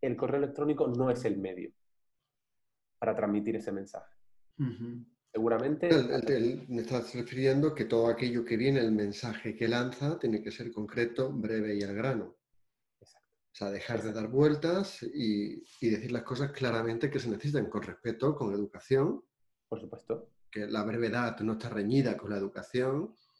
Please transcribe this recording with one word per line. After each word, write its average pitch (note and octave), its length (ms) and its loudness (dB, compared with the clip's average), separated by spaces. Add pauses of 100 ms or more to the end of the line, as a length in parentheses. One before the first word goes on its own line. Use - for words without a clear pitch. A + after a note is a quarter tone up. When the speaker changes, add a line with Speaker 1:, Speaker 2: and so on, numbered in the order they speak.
Speaker 1:
el B2 160 0
correo C3+ 220 2
electrónico C#3+ 480 2
no B2+ 240 2
es A#2+ 140 0
el G2+ 140 2
medio F#2 340 -6 (1300)
para G#2+ 160 0
transmitir G#2 420 0
ese G#2 160 -6
mensaje. G2 420 -10 (440)
Speaker 2:
Ujú. A#2+ 460 -4 (260)
Speaker 1:
Seguramente A#2 580 2
Speaker 2:
El, C3+ 220 6
el, C#3 200 0
el, B2+ 380 2
me A#2 140 -2
estás A#2 320 -4
refiriendo C3+ 600 2
que - 100 -2
todo A#2 220 4
aquello A#2 380 0
que A#2 120 0
viene, C3+ 240 4
el A2+ 120 4
mensaje G#2+ 640 -2
que A2+ 140 0
lanza, B2+ 500 0
tiene G#2+ 240 0
que G#2 80 -8
ser A#2 220 -10
concreto, A#2 600 -2
breve G#2+ 420 -2
y G2+ 80 0
al G2 120 -4
grano. A2 420 -2 (640)
Speaker 1:
Exacto. - 280 -20 (240)
Speaker 2:
O - 20 -20
sea, G2+ 160 -6
dejar G#2+ 280 -4
de A2 100 -4
Speaker 1:
Exacto. G#2+ 120 -4
Speaker 2:
dar G#2+ 100 -4
vueltas D3+ 720 2
y, G#2+ 600 -2 (180)
y A#2 100 2
decir A2 220 0
las A#2+ 100 -2
cosas C#3 300 -4
claramente A#2 580 0
que C#3+ 80 -2
se A#2 100 -2
necesitan, A#2 400 0
con G#2 140 -4
respeto, A#2+ 520 -2
con G#2+ 200 -2
educación. C3+ 680 0 (460)
Speaker 1:
Por G#2+ 120 -6
supuesto. - 500 -8 (200)
Speaker 2:
Que G#2+ 160 -6
la G#2+ 180 -2
brevedad A#2 560 0
no A2 120 0
está A2 160 -4
reñida A2+ 480 2
con G2+ 140 -8
la G2+ 80 -2
educación B2+ 760 -2 (260)